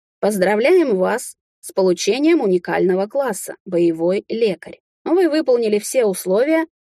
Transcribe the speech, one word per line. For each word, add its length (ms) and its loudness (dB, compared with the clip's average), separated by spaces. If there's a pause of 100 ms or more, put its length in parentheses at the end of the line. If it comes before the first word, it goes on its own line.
(200)
Поздравляем 760 2
вас 380 -4 (240)
с 120 -20
получением 720 0
уникального 680 0
класса 480 -4 (100)
"Боевой 640 0
лекарь". 500 -4 (240)
Вы 260 2
выполнили 500 0
все 260 0
условия, 640 0 (200)